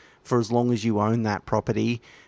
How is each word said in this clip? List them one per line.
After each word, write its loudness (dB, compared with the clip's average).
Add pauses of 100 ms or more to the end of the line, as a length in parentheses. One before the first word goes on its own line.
(220)
for 0
as -2
long 2
as -2
you 0
own 2
that -2
property. -2 (280)